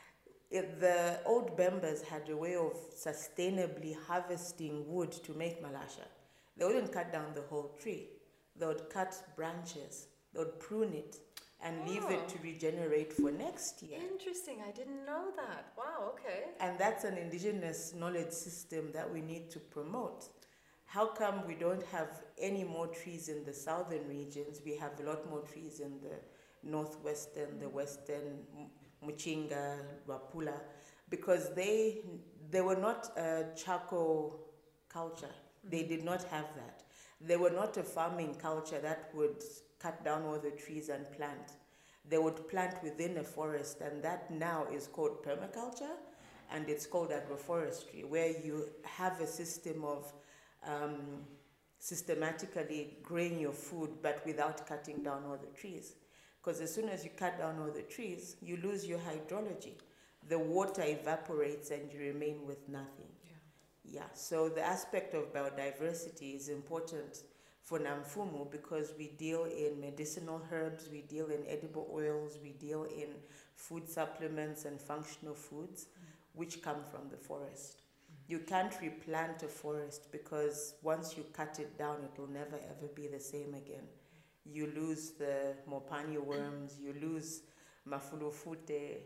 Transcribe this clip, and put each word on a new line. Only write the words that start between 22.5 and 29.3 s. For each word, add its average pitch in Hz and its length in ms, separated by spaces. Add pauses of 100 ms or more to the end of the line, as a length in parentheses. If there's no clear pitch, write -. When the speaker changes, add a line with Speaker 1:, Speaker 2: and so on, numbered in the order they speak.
Speaker 1:
more 165 240
trees 165 400
in 147 160
the 139 100
southern 160 540
regions? 143 560
We 147 140
have 147 240
a - 20
lot 156 260
more 147 120
trees 147 400
in 139 180
the 147 180 (460)
northwestern, 151 960
the 143 100
western, 143 760 (120)
M-, 147 140 (320)
Muchinga, 147 760 (280)